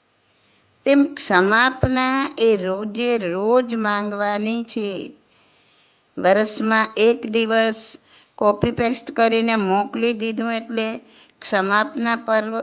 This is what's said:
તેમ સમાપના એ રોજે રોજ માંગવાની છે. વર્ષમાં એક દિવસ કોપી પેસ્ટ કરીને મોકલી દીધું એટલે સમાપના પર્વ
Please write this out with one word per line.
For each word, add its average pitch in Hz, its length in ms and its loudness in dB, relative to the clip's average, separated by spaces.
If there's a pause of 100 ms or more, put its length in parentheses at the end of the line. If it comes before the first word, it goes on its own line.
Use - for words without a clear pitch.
(840)
તેમ 277 160 6 (180)
સમાપના 254 1000 2 (200)
એ 226 100 4 (100)
રોજે 208 520 -4 (140)
રોજ 214 420 0 (120)
માંગવાની 208 880 -2
છે. 214 220 -6 (1300)
વર્ષમાં 214 720 2 (120)
એક 233 200 4 (100)
દિવસ 220 520 0 (560)
કોપી 208 360 2
પેસ્ટ 240 380 -2
કરીને 226 500 2
મોકલી 208 540 0
દીધું 226 380 -4
એટલે 226 340 -4 (540)
સમાપના 226 800 0
પર્વ 220 440 -2